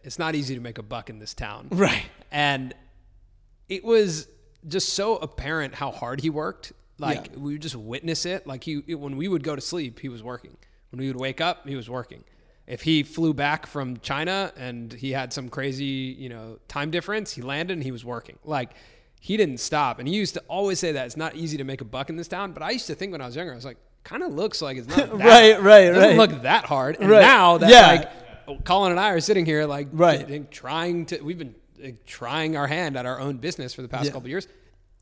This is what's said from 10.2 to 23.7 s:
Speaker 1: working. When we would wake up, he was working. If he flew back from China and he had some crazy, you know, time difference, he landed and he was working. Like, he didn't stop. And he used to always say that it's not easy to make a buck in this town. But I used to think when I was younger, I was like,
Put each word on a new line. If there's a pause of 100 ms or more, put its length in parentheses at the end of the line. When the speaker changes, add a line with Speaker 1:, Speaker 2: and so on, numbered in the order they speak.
Speaker 1:
working. (340)
When
we
would
wake
up,
he
was
working. (440)
If
he
flew
back
from
China
and
he
had
some
crazy, (320)
you
know,
time
difference,
he
landed
and
he
was
working.
Like, (480)
he
didn't
stop.
And
he
used
to
always
say
that
it's
not
easy
to
make
a
buck
in
this
town.
But
I
used
to
think
when
I
was
younger,
I
was
like, (260)